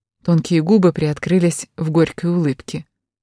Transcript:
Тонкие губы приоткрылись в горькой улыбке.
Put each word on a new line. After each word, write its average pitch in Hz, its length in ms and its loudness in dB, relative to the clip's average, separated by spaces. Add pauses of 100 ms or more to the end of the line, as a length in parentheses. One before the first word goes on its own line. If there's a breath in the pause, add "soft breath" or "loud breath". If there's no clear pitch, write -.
(240)
Тонкие 165 380 2
губы 180 320 4
приоткрылись 165 800 -2
в 160 140 -4
горькой 165 400 0
улыбке. 165 560 -4 (380)